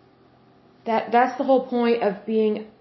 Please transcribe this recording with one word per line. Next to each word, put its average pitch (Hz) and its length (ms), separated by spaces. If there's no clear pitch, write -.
That, 220 260
that's 247 260
the 277 60
whole 254 240
point 233 360
of 196 220
being 214 420